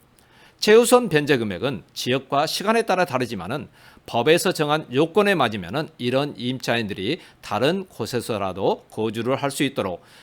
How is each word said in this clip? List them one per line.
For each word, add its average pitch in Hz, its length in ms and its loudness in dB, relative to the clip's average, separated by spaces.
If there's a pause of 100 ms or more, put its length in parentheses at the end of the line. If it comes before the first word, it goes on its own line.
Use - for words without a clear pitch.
(600)
최우선 233 480 6
변제 147 300 2
금액은 104 460 -4 (100)
지역과 139 520 -2
시간에 214 360 0
따라 185 240 2
다르지만은 117 640 -6 (360)
법에서 160 460 2
정한 156 420 0
요건에 175 420 2
맞으면은 113 520 -2 (100)
이런 131 380 -2
임차인들이 117 840 -4 (200)
다른 151 460 -2
곳에서라도 110 1040 -4
거주를 113 480 -4
할 139 140 -4
수 151 120 -4
있도록 101 400 -4 (180)